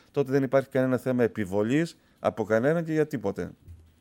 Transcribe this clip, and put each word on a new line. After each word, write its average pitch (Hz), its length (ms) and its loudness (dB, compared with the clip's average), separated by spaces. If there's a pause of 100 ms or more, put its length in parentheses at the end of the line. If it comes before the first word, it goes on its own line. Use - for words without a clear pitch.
(100)
τότε 131 220 -2
δεν 139 100 2
υπάρχει 135 260 0
κανένα 131 280 0
θέμα 123 260 0
επιβολής 110 760 0 (220)
από 101 260 -2
κανέναν 127 400 2
και 160 80 -6
για 156 140 2
τίποτε. 98 440 -6 (500)